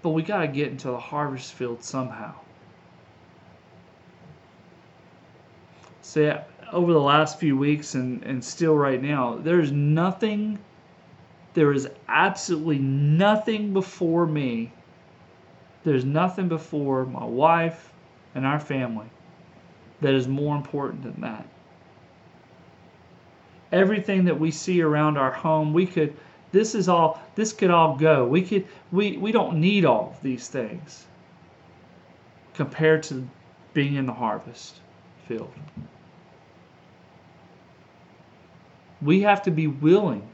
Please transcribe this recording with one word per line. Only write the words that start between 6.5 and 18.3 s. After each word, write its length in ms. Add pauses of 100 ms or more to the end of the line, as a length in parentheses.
over 200
the 80
last 400
few 160
weeks 380
and, 280
and 200
still 340
right 260
now, 320
there's 380
nothing, 840 (1000)
there 180
is 160 (180)
absolutely 720
nothing 920
before 520
me. 480 (1080)
There's 220
nothing 440
before 580
my 180
wife 680 (440)